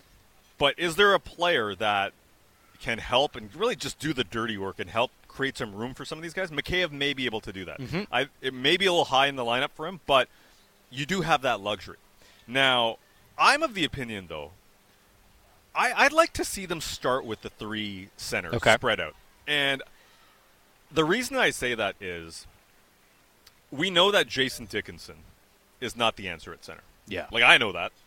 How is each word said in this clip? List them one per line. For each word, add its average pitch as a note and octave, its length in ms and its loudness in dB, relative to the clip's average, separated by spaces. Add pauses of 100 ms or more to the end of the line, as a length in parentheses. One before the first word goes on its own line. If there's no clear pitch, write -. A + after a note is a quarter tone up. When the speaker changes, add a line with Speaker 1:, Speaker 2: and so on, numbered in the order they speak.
(580)
Speaker 1:
But C#3 200 2
is E3 180 -2
there G3+ 180 8
a E3+ 60 4
player C3+ 560 0
that G2+ 360 0 (680)
can A#2 180 -4
help B2+ 380 2
and G#2+ 200 -14
really A3 200 0
just B2+ 220 -10
do D#3 140 -4
the B2+ 120 -2
dirty A2+ 320 -4
work F#2+ 220 -8
and G2 120 -8
help A#2 200 0 (160)
create C3+ 300 -6
some G#2+ 180 -8
room A#2+ 200 -8
for C#3 100 -14
some D#3 140 -10
of D#3+ 40 -12
these E3+ 120 -12
guys? F#3 160 -6
Mikheyev D#3+ 420 -2
may C#3+ 200 -2
be C3 140 -4
able A2 140 -2
to G#2 120 -10
do F#2 120 -10
that. E2 160 -12
Speaker 2:
Mm-hmm. C#3+ 220 -6 (100)
Speaker 1:
I, C3+ 160 0 (120)
it C3+ 140 -6
may C#3 220 2
be F#3+ 100 0
a F3+ 60 4
little D#3+ 140 4
high C3+ 200 4
in C#3 100 -2
the B2 80 -4
lineup B2 300 0
for D#3 120 -8
him, F3+ 200 -10
but C3 220 6 (640)
you C#3 160 -8
do F3+ 160 0
have D3+ 200 2
that A#2 180 0
luxury. G2+ 360 -6 (500)
Now, B2 520 2 (380)
I'm C4 280 4
of B3 100 -4
the F3+ 100 0
opinion, A2+ 440 -6
though, D2+ 240 -10 (1200)
I, A3+ 180 2 (120)
I'd C#4 80 4
like D#4+ 220 4
to E4 100 -4
see F#3+ 220 -6
them E3 140 -4
start C3 440 -2
with A2 180 -8
the - 80 -10
three G#2 640 -8
centers F#2 380 -4
Speaker 2:
Okay. A2 200 4
Speaker 1:
spread A2 260 0
out. D#2 140 -6 (320)
And C#3 360 0 (1080)
the D#3 120 2
reason A#3+ 320 0
I G3+ 140 4
say B2 240 -2
that G2+ 260 -2
is E2+ 460 -10 (1200)
we E3+ 200 -2
know F3+ 220 6
that E3 160 4
Jason B2+ 380 -2
Dickinson F#2 500 -8 (640)
is A#2 160 -6
not A2+ 200 2
the F#2+ 120 -8
answer E2+ 240 -10
at - 120 -18
center. - 180 -16 (240)
Speaker 2:
Yeah. F2+ 240 -6
Speaker 1:
Like, A2+ 120 2
I D3 160 8
know A2 140 0
that. F2 200 -6 (140)